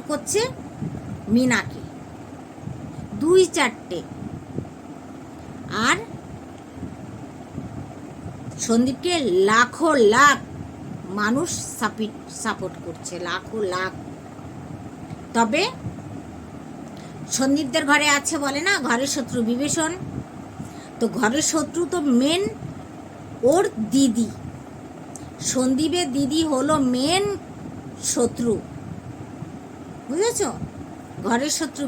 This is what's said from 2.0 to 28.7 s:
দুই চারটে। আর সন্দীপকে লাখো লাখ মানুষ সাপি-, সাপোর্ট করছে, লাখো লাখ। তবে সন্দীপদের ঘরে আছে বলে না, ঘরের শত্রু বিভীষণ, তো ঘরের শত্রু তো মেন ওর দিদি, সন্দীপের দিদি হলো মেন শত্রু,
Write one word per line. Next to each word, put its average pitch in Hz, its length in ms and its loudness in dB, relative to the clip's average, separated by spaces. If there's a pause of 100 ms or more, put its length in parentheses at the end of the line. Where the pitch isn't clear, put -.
দুই 359 200 10 (140)
চারটে। 233 440 0 (1900)
আর 339 100 4 (2750)
সন্দীপকে 254 480 4 (360)
লাখো 240 400 6 (260)
লাখ 277 220 10 (840)
মানুষ 247 300 2 (300)
সাপি-, 220 420 -2 (200)
সাপোর্ট 185 340 -4 (100)
করছে, 165 280 -8 (140)
লাখো 185 300 -4 (160)
লাখ। 185 180 -2 (1400)
তবে 233 280 4 (1700)
সন্দীপদের 277 540 2
ঘরে 294 160 6 (100)
আছে 285 180 -2 (100)
বলে 285 220 0
না, 403 60 6 (140)
ঘরের 247 280 2
শত্রু 247 240 -2 (100)
বিভীষণ, 294 420 2 (1080)
তো 233 60 2 (140)
ঘরের 262 340 4
শত্রু 320 280 0 (120)
তো 359 60 2 (220)
মেন 330 220 4 (1080)
ওর 359 120 8 (300)
দিদি, 233 360 6 (1200)
সন্দীপের 285 640 2
দিদি 285 260 4 (100)
হলো 285 240 4 (180)
মেন 320 300 4 (880)
শত্রু, 233 400 2 (1500)